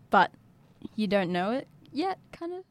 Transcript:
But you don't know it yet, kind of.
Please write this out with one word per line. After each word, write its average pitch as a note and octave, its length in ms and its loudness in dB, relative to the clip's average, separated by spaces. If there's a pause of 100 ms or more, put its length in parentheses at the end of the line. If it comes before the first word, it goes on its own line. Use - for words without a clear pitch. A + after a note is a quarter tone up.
But F#3+ 220 6 (640)
you G#3+ 100 0
don't F#3 240 0
know F3+ 200 0
it C4 180 -6 (240)
yet, F#4 260 -4 (140)
kind E4+ 200 -10
of. F#4 180 -12